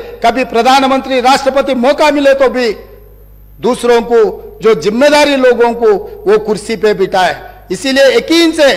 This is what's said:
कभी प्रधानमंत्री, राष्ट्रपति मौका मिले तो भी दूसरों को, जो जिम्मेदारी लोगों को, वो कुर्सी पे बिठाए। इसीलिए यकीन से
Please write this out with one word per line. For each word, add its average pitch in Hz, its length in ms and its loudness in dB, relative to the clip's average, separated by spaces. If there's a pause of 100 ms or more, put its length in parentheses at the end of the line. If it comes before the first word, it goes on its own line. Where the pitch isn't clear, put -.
(220)
कभी 233 240 0
प्रधानमंत्री, 262 760 0
राष्ट्रपति 269 540 0
मौका 294 360 0
मिले 277 240 2
तो 269 140 2
भी 233 220 -2 (880)
दूसरों 240 420 0
को, 233 160 0 (400)
जो 220 180 2
जिम्मेदारी 285 600 2
लोगों 233 380 2
को, 233 120 0 (360)
वो 208 160 2
कुर्सी 214 360 -6
पे 208 200 0
बिठाए। 185 400 -2 (360)
इसीलिए 262 460 0
यकीन 330 340 2
से 302 260 2